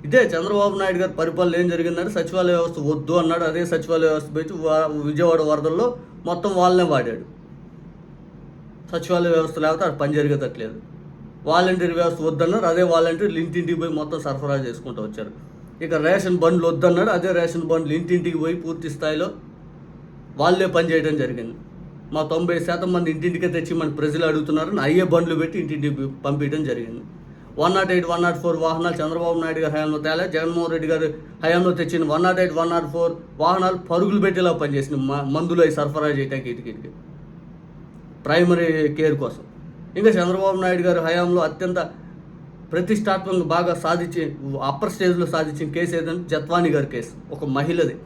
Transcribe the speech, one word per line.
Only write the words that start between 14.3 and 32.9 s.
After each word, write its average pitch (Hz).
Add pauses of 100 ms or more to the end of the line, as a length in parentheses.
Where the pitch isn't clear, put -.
చేసుకుంటూ 123
వచ్చారు. 107 (520)
ఇక 165
రేషన్ 180
బండ్లు 165
వద్దన్నాడు, 175
అదే 180
రేషన్ 170
బండ్లు 156
ఇంటింటికి 170
పోయి 165
పూర్తి 165
స్థాయిలో 156 (1080)
వాళ్ళే 180
పని 165
చేయడం 156
జరిగింది. 123 (580)
మా 156
తొంభై 170
శాతం 175
మంది 175
ఇంటింటికే 175
తెచ్చి 165
మన 160
ప్రజలు 151
అడుగుతున్నారని 156
అయ్యే 160
బండ్లు 165
పెట్టి 160
ఇంటింటికి 143 (180)
పంపించడం 143
జరిగింది. 117 (580)
వన్ 175
నాట్ 190
ఎయిట్, 175
వన్ 170
నాట్ 175
ఫోర్ 170
వాహనాలు 160
చంద్రబాబు 170
నాయుడు 160
గారి 156
హయాంలో 151
తేలే, 156
జగన్మోహన్ 165
రెడ్డి 160
గారి 156 (300)
హయాంలో 175
తెచ్చిన 165
వన్ 160
నాట్ 185
ఎయిట్, 180
వన్ 165
నాట్ 170